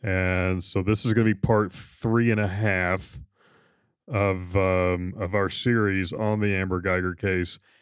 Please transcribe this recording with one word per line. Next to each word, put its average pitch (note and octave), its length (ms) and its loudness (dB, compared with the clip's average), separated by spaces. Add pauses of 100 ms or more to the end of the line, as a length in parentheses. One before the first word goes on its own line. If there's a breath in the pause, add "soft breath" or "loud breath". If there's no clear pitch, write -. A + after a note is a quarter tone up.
and F#2 640 0
so - 180 -2
this G#2 220 0
is A#2 80 2
gonna A2 140 4
be A2 80 4
part G#2 380 2
three A#2 600 0
and G#2+ 80 0
a G2+ 80 2
half F#2+ 720 -2 (880 soft breath)
of, F#2+ 480 0
um, F#2 600 0
of F#2+ 200 -4
our G2 120 0
series G2 640 0
on G#2+ 280 -2
the G#2 120 2
Amber F#2 280 -2
Geiger F#2 340 0
case. F2+ 460 -2 (220 soft breath)